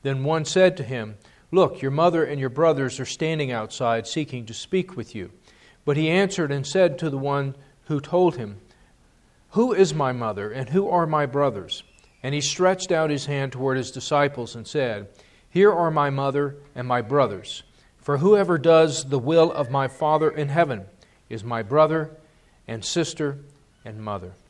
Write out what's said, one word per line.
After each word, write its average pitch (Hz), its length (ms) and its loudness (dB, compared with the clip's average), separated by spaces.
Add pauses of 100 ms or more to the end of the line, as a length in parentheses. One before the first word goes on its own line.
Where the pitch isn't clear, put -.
Then 135 220 -2
one 156 200 0
said 185 320 4
to 147 60 -10
him, 110 340 -8 (340)
"Look, 165 300 4
your 135 120 -2
mother 165 320 2
and 139 160 -4
your 135 100 -2
brothers 139 480 2
are 127 80 -6
standing 156 460 -4
outside, 113 560 -2
seeking 135 380 -6
to 113 80 -14
speak 185 420 -4
with 117 180 -12
you." 98 160 -10 (540)
But 143 120 0
he 156 140 0
answered 185 400 0
and 139 160 -4
said 185 320 2
to 165 100 -4
the 139 80 -4
one 139 380 -2 (300)
who 147 160 -4
told 175 360 2
him, 104 200 -10 (920)
"Who 240 220 2
is 175 220 4
my 143 160 0
mother, 107 400 -4
and 127 200 -8
who 190 180 2
are 170 180 2
my 151 200 0
brothers?" 123 580 -2 (400)
And 135 100 -4
he 147 60 -4
stretched 185 500 0
out 160 180 2
his 143 180 -4
hand 139 260 -4
toward 131 240 -2
his 127 160 -6
disciples 139 640 -2
and 113 100 -14
said, 113 400 -4 (420)
"Here 202 240 6
are 170 200 2
my 143 180 2
mother 139 460 -2 (180)
and 127 140 -8
my 123 140 0
brothers. 107 600 -2 (360)
For 143 200 -2
whoever 180 400 4
does 160 460 4
the 135 160 -2
will 160 320 4
of 131 180 -4
my 135 160 0
Father 156 440 0
in 147 180 -6
heaven 139 380 0 (420)
is 107 160 -12
my 117 180 -4
brother 156 480 2 (560)
and 113 180 -10
sister 151 540 -4 (460)
and 110 180 -14
mother." 98 300 -8 (160)